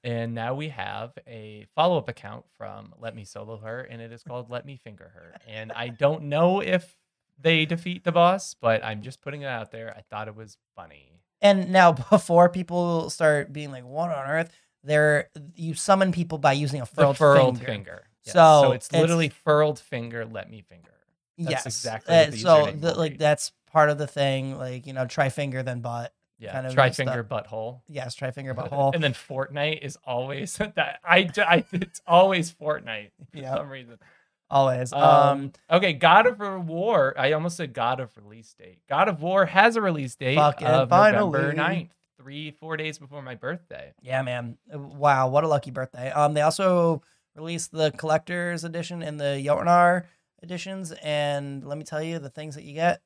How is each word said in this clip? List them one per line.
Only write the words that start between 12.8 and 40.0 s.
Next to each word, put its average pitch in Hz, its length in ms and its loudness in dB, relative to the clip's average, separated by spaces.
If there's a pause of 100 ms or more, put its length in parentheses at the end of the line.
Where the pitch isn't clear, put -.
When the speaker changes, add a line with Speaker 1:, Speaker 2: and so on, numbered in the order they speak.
Speaker 2:
start 151 420 0
being 147 200 -12
like, 127 140 -16
"What 156 240 -6
on 139 160 -6
earth?" 160 260 -2 (340)
They're, 151 440 2 (260)
you 165 180 -6
summon 190 400 2
people 170 240 -4
by 139 160 4
using 143 260 -2
a 123 60 -8
Speaker 1:
The - 100 -18
Speaker 2:
furled 139 220 4
Speaker 1:
furled 135 400 6
Speaker 2:
finger. 123 140 -8
Speaker 1:
finger. 95 320 -12 (200)
Yes. - 100 -16
Speaker 2:
So 156 300 10
Speaker 1:
So 135 80 6
it's 123 160 -4
Speaker 2:
it's - 80 -10
Speaker 1:
literally 165 340 4
furled 151 500 0
finger, 117 460 -10
let 101 240 -12
me 107 120 -20
finger. 87 320 -20 (440)
That's 165 140 -6
Speaker 2:
Yes. 135 140 -4
Speaker 1:
exactly 120 500 -4
Speaker 2:
Uh, 165 80 8
Speaker 1:
what 147 80 0
the 117 60 -10
Speaker 2:
so 170 180 6 (100)
Speaker 1:
username 151 160 -6
Speaker 2:
the, 165 100 -2
Speaker 1:
will - 80 -4
Speaker 2:
like, 160 140 0
Speaker 1:
be. 123 40 -18
Speaker 2:
that's 151 340 0 (180)
part 151 200 4
of 147 80 -2
the 147 100 -6
thing. 135 500 -4
Like, 127 300 -12
you 131 60 -14
know, 131 120 -4
try 139 220 -2
finger, 131 340 -6
then 123 200 -8
butt. 120 320 -10 (260)
Speaker 1:
Yeah, 101 140 -12
Speaker 2:
kind 131 140 -6
of 127 60 -8
Speaker 1:
tri-finger 127 540 0
Speaker 2:
stuff. 107 220 -8
Speaker 1:
butthole. 117 400 -10
Speaker 2:
Yes, 131 260 -12
tri-finger 131 400 -10
Speaker 1:
<laughs> - 0 -
Speaker 2:
butthole. 135 400 -2
Speaker 1:
And 160 80 -2
then 135 100 0
Fortnite 143 680 -6
is 139 240 -14
always 135 520 -8
<laughs> 214 180 -6
that. - 280 -4
I 175 200 4
d-, 196 180 -4
I, 175 300 2
it's 180 360 -8
always 175 440 4
Fortnite 113 600 -8 (200)
for 160 60 -20
Speaker 2:
Yeah. 131 200 -8
Speaker 1:
some 151 120 -10
reason. 123 280 -18 (520)
Speaker 2:
Always. 127 440 2
Speaker 1:
Um, 143 100 0
Speaker 2:
Um, 143 480 4 (180)
Speaker 1:
okay, 180 240 2
God 170 320 6
of 226 140 0 (280)
War. 165 500 0
I 139 160 0
almost 170 240 -4
said 139 160 -10
God 127 260 -2
of 123 180 -10
release 107 400 -20
date. 92 220 -20 (100)
God 165 180 2
of 165 140 -6
War 185 240 2
has 202 300 2
a 226 60 -2
release 151 340 -4